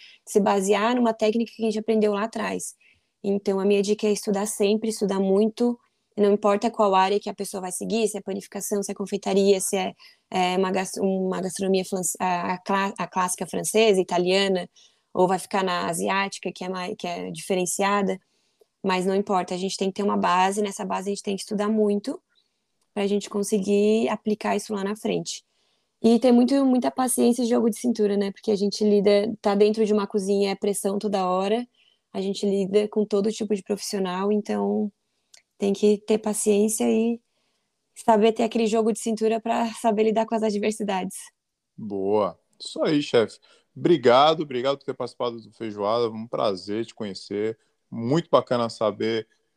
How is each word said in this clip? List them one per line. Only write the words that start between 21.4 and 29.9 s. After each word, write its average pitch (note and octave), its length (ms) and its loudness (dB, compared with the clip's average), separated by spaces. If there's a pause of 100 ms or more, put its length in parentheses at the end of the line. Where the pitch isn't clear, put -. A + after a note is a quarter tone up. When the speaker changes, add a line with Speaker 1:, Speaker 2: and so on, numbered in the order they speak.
Speaker 1:
estudar G#3 260 -4
muito G#3+ 520 0 (720)
pra G3+ 140 -2
gente G3+ 240 -2
conseguir G#3 760 0
aplicar G#3 480 -2
isso G#3 180 -6
lá G3 80 -4
na G3+ 140 -4
frente. F3+ 480 -6 (580)
E A3+ 160 6
ter B3 140 4
muito, B3+ 340 4
muita B3+ 240 2
paciência B3 520 0
e A#3 40 0
jogo A#3 240 2
de - 80 -6
cintura, G#3+ 380 0
né? G3 160 0
Porque - 180 -6
a G3+ 60 2
gente G3+ 280 -2
lida, G3+ 560 4
tá G3+ 140 0
dentro G#3+ 320 4
de G#3 60 -2